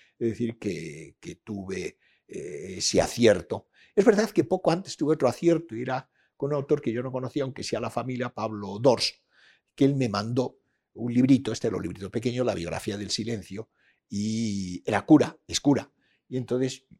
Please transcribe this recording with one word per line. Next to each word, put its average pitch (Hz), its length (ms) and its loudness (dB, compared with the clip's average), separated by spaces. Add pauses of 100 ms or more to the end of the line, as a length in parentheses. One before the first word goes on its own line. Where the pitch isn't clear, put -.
(180)
Es 117 100 -2
decir, 113 300 -4
que, 80 600 -10
que 87 180 -14
tuve, 92 600 -8 (300)
eh, 78 500 -12
ese 90 240 2
acierto. 95 680 2 (280)
Es 196 80 4
verdad 214 240 6
que - 160 2
poco 185 260 0
antes 185 280 -2
tuve 156 160 2
otro 143 140 2
acierto, 165 460 2
y 113 60 -8
era 127 300 -6 (260)
con 139 140 -4
un 147 60 0
autor 143 260 0
que 120 100 -2
yo 120 100 -4
no 131 80 -8
conocía, 131 340 -4
aunque 131 180 -8
sí - 120 -4
a 123 60 -2
la 123 80 -4
familia, 123 400 -4
Pablo 110 500 -6
Dors, - 440 2 (520)
que 139 120 4
él 143 80 2
me 131 160 0
mandó 117 480 -2 (340)
un 120 220 -6
librito, 127 380 6
este 113 160 -4
era 95 80 0
un 90 60 -4
librito 92 280 -8
pequeño, 123 340 -2
La 110 100 0
biografía 85 440 -6
del 98 120 -8
silencio, 104 600 -6 (400)
y 101 720 -2
era 101 220 -2
cura, - 400 6
es - 140 -6
cura. 135 300 2 (400)
Y 123 60 -8
entonces 127 480 -4 (160)